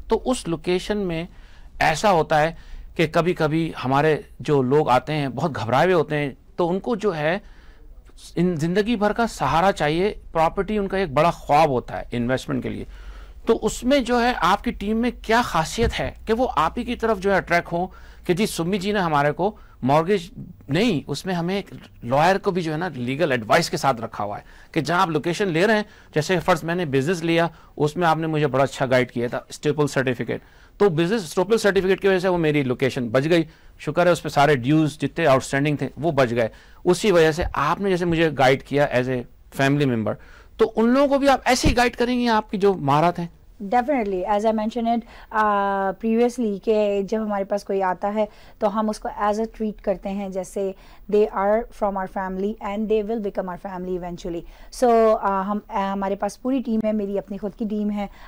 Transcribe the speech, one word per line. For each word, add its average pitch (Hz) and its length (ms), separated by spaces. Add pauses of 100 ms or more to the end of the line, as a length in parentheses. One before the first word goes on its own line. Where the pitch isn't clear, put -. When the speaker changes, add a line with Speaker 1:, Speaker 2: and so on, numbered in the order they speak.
(100)
Speaker 1:
तो 226 60
उस - 320
लोकेशन 180 480
में 175 320 (540)
ऐसा 156 280
होता 160 280
है 160 180 (400)
कि 165 100
कभी-कभी 160 720
हमारे 139 500 (140)
जो 139 200
लोग 139 260
आते 147 240
हैं 139 220
बहुत 139 180
घबराए 117 320
हुए 185 100
होते 151 220
हैं, 143 200 (220)
तो 180 80
उनको 196 300
जो 202 140
है 160 320 (920)
इन 180 200
जिंदगी 196 400
भर 208 160
का 233 140
सहारा 160 440
चाहिए, 165 400 (220)
प्रॉपर्टी 175 460
उनका 190 200
एक 165 160
बड़ा 160 160
ख्वाब 156 400
होता 117 240
है 92 180
इन्वेस्टमेंट 123 500
के 113 60
लिए। 101 180 (600)
तो 233 80
उसमें 240 500
जो 247 140
है 240 160
आपकी 196 360
टीम 208 260
में 233 160 (120)
क्या 226 180
खासियत 220 500
है 135 240 (100)
कि 220 60
वो 233 120
आप - 340
ही 240 60
की 240 120
तरफ 226 220
जो 196 120
है 190 60
अट्रैक्ट 175 360
हो 175 200 (340)
कि 175 80
जी 202 120
सुम्मी 175 320
जी 196 140
ने 208 60
हमारे 147 340
को 196 260 (260)
मॉर्गेज 165 460 (400)
नहीं, 180 340
उसमें 175 300
हमें 175 240
एक 190 120 (340)
लॉयर 156 340
को 196 140
भी 180 100
जो 160 100
है 151 60
ना 180 100
लीगल 135 440
एडवाइस 127 360
के 175 80
साथ 139 240
रखा 110 240
हुआ 104 120
है - 80 (300)
कि 160 80
जहाँ 175 200
आप 170 80
लोकेशन 165 360
ले 170 200
रहे 220 100
हैं, 208 100 (280)
जैसे 165 240
फ़र्ज़ 160 280
मैंने 170 200
बिजनेस 143 360
लिया, 165 280 (280)
उसमें 156 280
आपने 160 200
मुझे 151 200
बड़ा 135 180
अच्छा 131 220
गाइड 123 240
किया 120 180
था, 123 220
स्टेपल 151 360
सर्टिफिकेट, 123 560 (380)
तो 202 100
बिजनेस 170 400
स्टेपल 214 260
सर्टिफिकेट 190 440
की 196 80
वजह 190 100
से 185 100
वो 175 100
मेरी 151 240
लोकेशन 123 460
बच 131 140
गई। 160 240 (320)
शुक्र 165 280
है 175 60
उस 156 80
पर 151 100
सारे 147 260
ड्यूज 147 440
जितने 156 260
आउटस्टैंडिंग 139 540
थे 139 80 (100)
वो 156 140
बच 131 160
गए। 117 220 (360)
उसी 180 260
वजह 160 200
से 170 120 (100)
आपने 170 360
जैसे 180 140
मुझे 165 260
गाइड 135 320
किया 139 300
as 123 120
a 127 180 (380)
family 139 260
member, 113 280 (440)
तो 220 60
उन 220 240
लोगों 269 200
को 277 100
भी 269 80
आप 262 200
ऐसे 247 220
ही - 60
गाइड 240 220
करेंगी 247 300
आपकी 214 320
जो 196 160
महारत 151 440
हैं? 170 120 (320)
Speaker 2:
Definitely, 214 640
as 208 160
I 220 120
mentioned 226 320
it, 233 160 (360)
uh, 202 640
previously 226 600
कि 208 420
जब 220 200
हमारे 202 220
पास 202 180
कोई 196 180
आता 185 280
है 208 200 (320)
तो 214 80
हम 214 200
उसको - 200
as 208 320
a 226 60
treat 214 340
करते 196 280
हैं, 196 240
जैसे 190 420 (360)
they 208 220
are 208 300
from 214 300
our 190 160
family 190 460 (120)
and 202 120
they 214 320
will 233 120
become 196 260
our 175 180
family 180 320
eventually। 175 440 (300)
So, 226 460
uh, - 60
हम, 196 460
uh, 220 60
हमारे 196 380
पास 202 220
पूरी 262 240
टीम 220 240
है, 214 80
मेरी 202 260
अपनी 196 180
खुद 202 180
की 233 100
टीम 208 260
है, 202 200 (180)